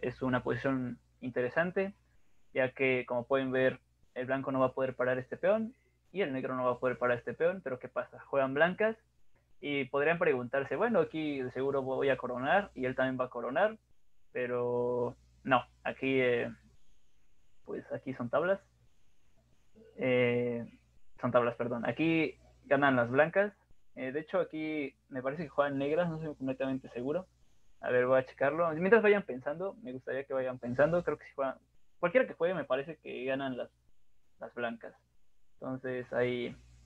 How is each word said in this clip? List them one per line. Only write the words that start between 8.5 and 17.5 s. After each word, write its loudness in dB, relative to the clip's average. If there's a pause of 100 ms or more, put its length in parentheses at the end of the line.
blancas 2 (640)
y -2
podrían 2
preguntarse, 0
"Bueno, 2
aquí 0
de -6
seguro 0
voy 0
a 4
coronar 0
y -4
él -2
también 0
va 0
a -6
coronar", 0 (540)
pero -2 (280)
no, 4 (200)
aquí, 0
eh, 2 (1120)